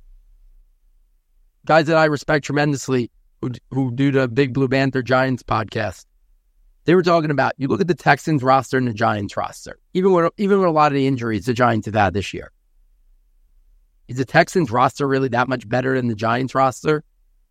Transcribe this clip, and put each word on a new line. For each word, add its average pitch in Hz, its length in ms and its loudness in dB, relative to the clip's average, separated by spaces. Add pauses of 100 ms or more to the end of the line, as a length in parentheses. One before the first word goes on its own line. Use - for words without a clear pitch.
(1700)
Guys 151 220 4
that 160 100 2
I 160 80 4
respect 151 400 -2
tremendously, 139 640 -2 (320)
who, 127 100 -6 (200)
who 131 200 -2
do 139 200 0
the 131 160 2
Big 123 260 0
Blue 135 140 0
Panther 131 340 0
Giants 131 400 0
podcast, 110 640 -6 (800)
they 156 100 4
were 185 80 6
talking 165 300 2
about, 131 260 0
you 139 100 -4
look 131 140 0
at 165 60 -2
the 170 80 0
Texans 147 480 0
roster 131 340 2
and 127 100 0
the 117 60 -6
Giants 107 420 -2
roster, - 440 -10 (140)
even 185 180 2
with, 170 260 2
even 202 220 2
with 185 80 2
a 165 40 2
lot 151 200 2
of 139 40 -2
the 135 120 0
injuries 113 380 -2
the 123 80 0
Giants 113 340 2
have 104 80 -6
had 95 180 2
this 98 200 -6
year. - 180 -14 (1600)
Is 123 100 -10
the 131 80 -2
Texans 170 440 0
roster 131 380 0
really 135 220 -2
that 120 180 0
much 123 200 -6
better 127 280 -2
than 127 120 -2
the 113 80 -2
Giants 117 380 -2
roster? 135 500 0 (480)